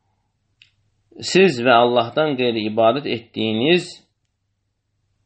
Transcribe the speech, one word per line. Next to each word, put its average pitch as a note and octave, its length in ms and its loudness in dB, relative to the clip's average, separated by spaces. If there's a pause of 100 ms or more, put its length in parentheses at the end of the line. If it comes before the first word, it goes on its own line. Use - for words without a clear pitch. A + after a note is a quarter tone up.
(1200)
"Siz E3+ 400 2
və B2 120 4
Allahdan A#2+ 600 2
qeyri A#2+ 300 -2
ibadət A2+ 400 0
etdiyiniz A2+ 800 -2 (1400)